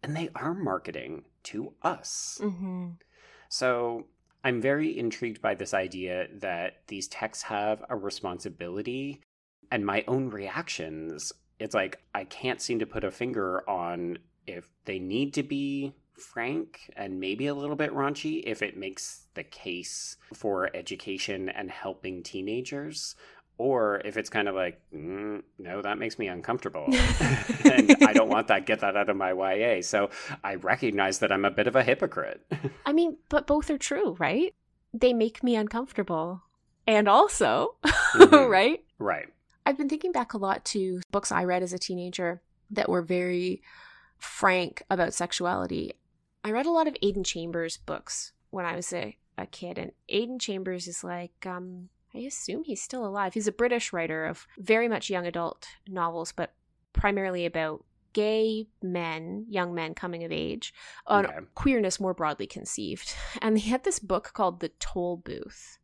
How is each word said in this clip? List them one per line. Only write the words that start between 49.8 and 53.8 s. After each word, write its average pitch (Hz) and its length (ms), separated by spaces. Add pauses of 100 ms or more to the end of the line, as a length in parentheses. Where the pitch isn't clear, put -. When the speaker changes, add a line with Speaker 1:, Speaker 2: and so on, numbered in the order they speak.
Speaker 2:
Aidan 240 300
Chambers 185 500
is, 170 160
like, 175 420
um, 180 420 (260)
I - 40
assume 254 460
he's 226 180
still 247 240
alive. 196 280
He's 214 140
a 208 40
British 233 400